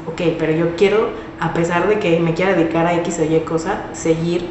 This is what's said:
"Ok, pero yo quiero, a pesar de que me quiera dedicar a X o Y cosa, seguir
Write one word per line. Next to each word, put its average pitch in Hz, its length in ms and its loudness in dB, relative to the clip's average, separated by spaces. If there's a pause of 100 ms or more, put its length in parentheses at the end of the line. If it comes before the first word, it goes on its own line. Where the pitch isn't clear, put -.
"Ok, 160 140 -6 (180)
pero 156 140 0
yo 165 220 0
quiero, 208 340 2 (300)
a 165 140 -2
pesar 170 340 0
de 208 120 2
que 170 200 2
me 165 140 2
quiera 185 220 0
dedicar 165 320 2
a 175 80 2
X 170 240 -2
o 160 40 0
Y 160 180 2
cosa, 175 420 -4 (100)
seguir 170 580 -2